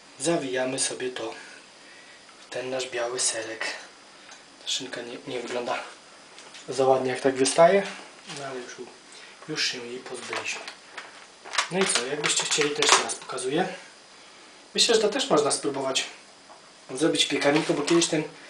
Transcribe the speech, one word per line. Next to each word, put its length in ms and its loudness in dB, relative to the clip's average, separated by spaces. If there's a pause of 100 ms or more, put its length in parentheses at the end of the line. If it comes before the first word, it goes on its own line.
(200)
Zawijamy 580 0
sobie 320 -4
to 240 -8 (1120)
w 40 -20
ten 200 -6
nasz 180 -4
biały 320 -4
serek. 460 -4 (960)
Ta 60 -12
szynka 340 -6
nie, 320 -12
nie 60 -4
wygląda 380 -4 (880)
za 160 2
ładnie, 260 6
jak 100 -2
tak 140 4
wystaje, 480 8 (560)
no 60 -8
ale 160 -8
już, 120 -14 (760)
już 240 -2
się 140 -10
jej 120 -10
pozbyliśmy. 640 -8 (1080)
No 80 0
i 80 4
co, 200 0
jakbyście 380 0
chcieli, 260 2
też 200 2
teraz 240 4
pokazuję. 540 -2 (1040)
Myślę, 200 4
że 60 6
to 80 2
też 220 -2
można 200 4
spróbować 540 -2 (920)
zrobić 300 4
w 40 0
piekarniku, 460 2
bo 80 0
kiedyś 240 4
ten 160 0 (280)